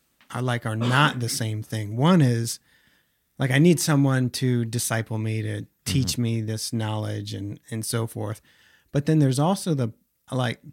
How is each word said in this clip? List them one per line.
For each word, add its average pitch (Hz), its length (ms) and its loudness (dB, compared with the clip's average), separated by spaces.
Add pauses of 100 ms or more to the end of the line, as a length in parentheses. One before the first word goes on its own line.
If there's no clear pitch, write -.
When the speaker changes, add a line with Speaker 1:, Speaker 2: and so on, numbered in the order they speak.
(300)
Speaker 1:
are, - 100 -6
like, 123 240 -2
are 110 120 -4
not 127 440 2
the 117 80 -2
same 110 340 -4
thing. 107 360 -8
One 165 240 6
is, 117 360 2 (800)
like, 135 120 0
I 131 80 4
need 165 200 6
someone 135 520 2
to 123 340 0
disciple 113 540 -4
me, 110 240 -4
to 107 240 -6 (180)
teach 123 280 0
Speaker 2:
Mm-hmm. 120 100 -2
Speaker 1:
me 117 180 0
this 110 320 -6
knowledge 107 640 -4
and, 101 260 -10 (100)
and 110 140 -6
so 113 220 -2
forth. 107 340 -8 (520)
But 143 120 0
then 156 140 4
there's 131 200 4
also 175 360 0
the, 120 180 -2 (380)
like, 127 300 -4 (120)